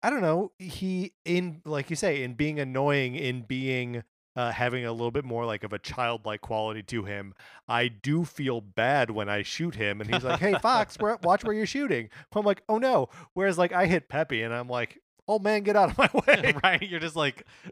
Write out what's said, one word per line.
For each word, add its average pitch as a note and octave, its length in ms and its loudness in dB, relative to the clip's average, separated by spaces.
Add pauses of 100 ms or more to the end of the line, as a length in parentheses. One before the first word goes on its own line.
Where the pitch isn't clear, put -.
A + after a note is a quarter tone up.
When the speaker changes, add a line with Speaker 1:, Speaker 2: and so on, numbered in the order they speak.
Speaker 1:
I A#3 80 2
don't C4+ 120 0
know, E3+ 360 2
he, F#3 540 -4 (120)
in, F3 400 -2
like D3 260 -6
you E3 40 -2
say, D3 300 0
in B2 100 -6
being D3 240 -2
annoying, C3+ 560 0
in B2+ 280 -4
being, B2+ 600 -4 (320)
uh, B2 160 -2
having B2 360 -2
a A#2 60 -4
little A#2 180 -2
bit C3 160 -4
more, A#2 180 -4
like, G#2+ 180 -4
of G#2 120 -8
a G#2 40 -6
childlike A2 600 -4
quality A2 440 -4
to A2+ 200 -6
him, G2+ 300 -10 (340)
I A#2+ 200 2
do C#3+ 360 0
feel C3 380 -4
bad A2+ 480 2
when G#2 180 -2
I G#2 140 0
shoot D#3 320 -4
him, G#2 260 -2
and G#2 120 -4
he's F3+ 120 0
like, D3 160 0
"Hey, F#3+ 220 2
Fox, A3+ 360 2
where, G#3+ 240 -2
watch F3+ 220 4
where A3 80 -2
you're G#3+ 140 0
shooting." F3+ 420 -2 (260)
I'm G#3 120 2
like, G3+ 200 2
"Oh, A3 120 2
no." A#3 320 2 (240)
Whereas, F#3 240 0
like, F3 160 4
I F3+ 120 6
hit E3+ 220 2
Peppy, C#3 340 -2
and A#2 120 -2
I'm B2 140 -6
like, A#2+ 300 -4 (300)
"Old G#3 160 0
man, G#3 200 2
get G3+ 120 4
out F#3+ 140 8
of - 80 -6
my A3 140 8
<laughs> - 140 2
way." G3+ 320 6
Speaker 2:
<laughs> - 60 -4
Right? F3+ 180 4
You're F3+ 160 -6
just D#3 160 -6
like, D3 320 0 (260)